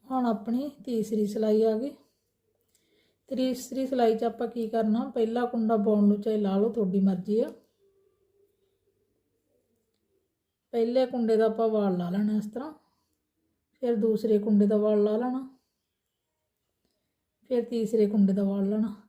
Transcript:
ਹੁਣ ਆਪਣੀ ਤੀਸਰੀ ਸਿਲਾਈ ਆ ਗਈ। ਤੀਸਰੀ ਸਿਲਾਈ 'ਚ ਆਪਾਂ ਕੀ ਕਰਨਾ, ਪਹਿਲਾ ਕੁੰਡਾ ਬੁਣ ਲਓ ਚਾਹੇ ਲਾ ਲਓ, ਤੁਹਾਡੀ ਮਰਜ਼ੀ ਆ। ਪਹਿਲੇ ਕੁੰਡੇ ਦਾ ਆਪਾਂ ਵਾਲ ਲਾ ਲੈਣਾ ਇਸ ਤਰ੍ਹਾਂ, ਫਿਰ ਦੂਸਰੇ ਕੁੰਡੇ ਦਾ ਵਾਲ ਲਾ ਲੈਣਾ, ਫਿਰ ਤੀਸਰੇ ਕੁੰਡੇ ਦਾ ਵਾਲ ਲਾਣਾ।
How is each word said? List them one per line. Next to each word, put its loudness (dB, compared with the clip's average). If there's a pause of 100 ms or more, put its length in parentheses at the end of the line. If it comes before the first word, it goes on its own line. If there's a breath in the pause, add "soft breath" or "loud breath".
ਹੁਣ -2
ਆਪਣੀ -2 (160)
ਤੀਸਰੀ -2
ਸਿਲਾਈ 0
ਆ 2
ਗਈ। -8 (1300)
ਤੀਸਰੀ -4
ਸਿਲਾਈ 2
'ਚ -4
ਆਪਾਂ -4
ਕੀ -6
ਕਰਨਾ, 0
ਪਹਿਲਾ -2
ਕੁੰਡਾ 0
ਬੁਣ 4
ਲਓ 4
ਚਾਹੇ -2
ਲਾ 0
ਲਓ, 0
ਤੁਹਾਡੀ 0
ਮਰਜ਼ੀ 0
ਆ। -4 (3250)
ਪਹਿਲੇ 2
ਕੁੰਡੇ 0
ਦਾ 4
ਆਪਾਂ 0
ਵਾਲ 0
ਲਾ -4
ਲੈਣਾ 0
ਇਸ -2
ਤਰ੍ਹਾਂ, -10 (1080)
ਫਿਰ 0
ਦੂਸਰੇ 2
ਕੁੰਡੇ 4
ਦਾ 2
ਵਾਲ 2
ਲਾ 0
ਲੈਣਾ, -4 (2000)
ਫਿਰ 0
ਤੀਸਰੇ 0
ਕੁੰਡੇ 4
ਦਾ 0
ਵਾਲ 0
ਲਾਣਾ। -2 (140)